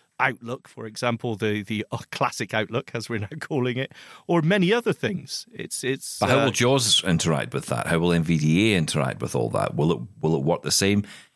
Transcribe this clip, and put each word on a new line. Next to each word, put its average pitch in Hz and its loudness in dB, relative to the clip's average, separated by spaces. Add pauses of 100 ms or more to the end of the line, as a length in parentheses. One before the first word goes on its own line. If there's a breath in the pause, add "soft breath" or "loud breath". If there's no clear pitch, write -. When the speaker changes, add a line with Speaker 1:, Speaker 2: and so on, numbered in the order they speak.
(180 soft breath)
Speaker 1:
Outlook, 123 -2
for 113 -14
example, 113 -2
the, 104 -2
the, 104 -4
uh, 117 -6 (120)
classic - -4
Outlook, 110 -2
as 113 -6
we're 117 -4
<laughs> - -4
now 101 -6 (120)
calling 127 -4
it, 135 -6 (340 loud breath)
or 170 2
many 185 4
other 233 0
things. - -6
It's, - -10
it's, 135 -4
Speaker 2:
But - 2
how 131 6
Speaker 1:
uh, 113 2
Speaker 2:
will 110 0
jaws 123 4
interact 80 2
with 65 -4
that? 60 -2
How 85 2
will 87 4
N 85 4
V 80 2
D 85 4
A 90 4
interact 65 -2
with 60 -4
all 57 0
that? 50 -2
Will 78 2
it, 60 -2 (220)
will 80 2
it 67 0
work 82 0
the 73 -4
same? 101 2 (320 loud breath)